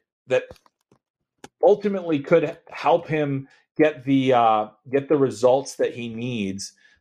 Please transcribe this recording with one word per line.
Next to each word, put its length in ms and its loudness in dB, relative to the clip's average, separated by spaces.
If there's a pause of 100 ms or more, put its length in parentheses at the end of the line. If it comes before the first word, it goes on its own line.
(280)
that 160 0 (1160)
ultimately 580 2
could 360 0 (140)
help 360 0
him 400 -4 (300)
get 280 0
the, 280 2
uh, 360 2 (220)
get 200 -2
the 80 2
results 580 0
that 160 -2
he 160 -10
needs 640 -8 (280)